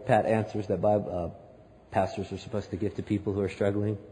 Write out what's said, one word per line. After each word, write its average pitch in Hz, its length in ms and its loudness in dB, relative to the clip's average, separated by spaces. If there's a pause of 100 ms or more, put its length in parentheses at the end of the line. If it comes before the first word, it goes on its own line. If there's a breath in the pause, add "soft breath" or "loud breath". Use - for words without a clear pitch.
pat 110 220 6
answers 107 400 2
that 90 160 0
Bib-, 104 260 4
uh, 85 220 -4 (640)
pastors 95 380 -2
are 98 60 -6
supposed 101 360 -6
to 101 40 -2
give 98 200 -4
to 98 60 -4
people 101 300 -2
who 98 80 0
are 98 80 0
struggling 104 480 0 (160)